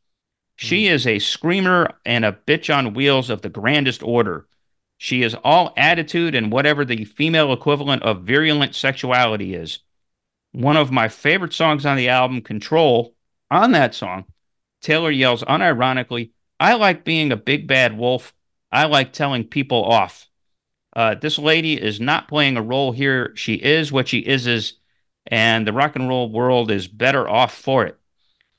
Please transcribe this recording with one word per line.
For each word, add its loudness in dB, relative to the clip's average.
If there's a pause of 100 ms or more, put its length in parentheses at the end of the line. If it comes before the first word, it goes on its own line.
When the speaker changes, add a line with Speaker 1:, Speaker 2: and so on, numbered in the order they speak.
(580)
Speaker 1:
She -2
Speaker 2:
Mm. 2
Speaker 1:
is 0
a 2
screamer 0 (120)
and 0
a -2
bitch 0
on -2
wheels 0
of -4
the -8
grandest -2
order. 0 (560)
She -2
is -2 (120)
all 4
attitude 0
and 0
whatever 2
the -4
female 0
equivalent -2
of -2
virulent 0
sexuality -2
is. -10 (720)
One 0
of 2
my 2
favorite -2
songs 0
on 0
the 0
album, 2
Control, 0 (340)
on 4
that 2
song, -10 (560)
Taylor 0
yells 2
unironically, -2 (280)
"I 4
like 0
being 0
a -2
big -4
bad 2
wolf. -4 (400)
I 4
like 2
telling -4
people -2
off." 0 (640)
Uh, 0
this -4
lady 0
is -4
not -2
playing 0
a -2
role -2
here. -2
She -4
is 0
what 0
she -2
is, -2
is, -2 (540)
and 2
the -2
rock -2
and -2
roll -2
world 0
is -4
better 0
off 0
for 0
it. -10 (600)